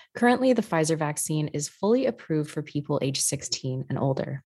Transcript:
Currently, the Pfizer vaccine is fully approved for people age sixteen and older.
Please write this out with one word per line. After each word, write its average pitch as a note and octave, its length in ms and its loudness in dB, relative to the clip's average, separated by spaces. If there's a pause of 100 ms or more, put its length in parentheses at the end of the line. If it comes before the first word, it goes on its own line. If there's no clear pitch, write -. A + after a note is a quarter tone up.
(160)
Currently, B3 380 4
the A3+ 100 0
Pfizer D#3+ 340 2
vaccine D3+ 520 -2
is D3 200 -6
fully B3 380 2
approved D#3 420 -2
for D3+ 140 -6
people D3 400 -2
age C3+ 180 0
sixteen C3+ 680 -4
and - 120 -4
older. C3+ 520 -2